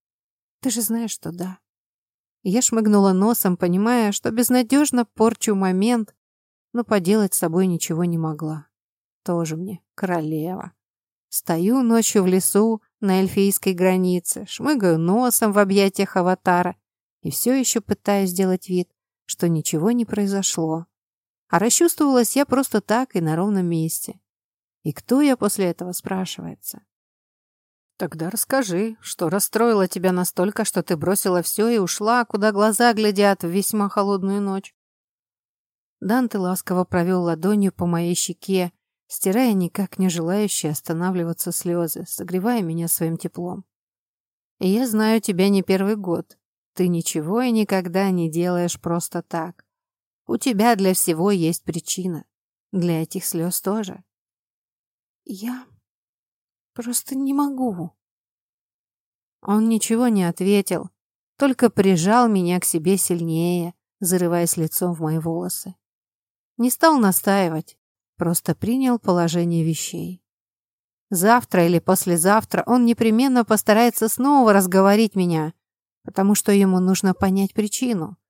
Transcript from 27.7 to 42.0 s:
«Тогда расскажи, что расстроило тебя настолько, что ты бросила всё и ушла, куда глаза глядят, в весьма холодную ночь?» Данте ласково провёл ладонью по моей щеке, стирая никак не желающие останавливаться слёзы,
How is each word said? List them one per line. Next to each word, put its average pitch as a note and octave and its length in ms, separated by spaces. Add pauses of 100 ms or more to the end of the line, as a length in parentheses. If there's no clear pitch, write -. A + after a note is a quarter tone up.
«Тогда E3 320
расскажи, A3 720
что - 280
расстроило G#3 580
тебя F#3 260
настолько, F3+ 500
что - 180
ты F3 140
бросила F3 460
всё G#3 260
и A#3 100
ушла, G#3+ 460
куда G#3+ 300
глаза A3 400
глядят, G3+ 500
в E3 60
весьма G3+ 400
холодную G3 520
ночь?» G3 320 (1300)
Данте A3+ 380
ласково F3+ 480
провёл F3+ 380
ладонью F3+ 500
по F3+ 120
моей E3+ 300
щеке, F3+ 560 (360)
стирая A3 460
никак F#3 460
не F#3 100
желающие E3+ 640
останавливаться E3+ 800
слёзы, F3 560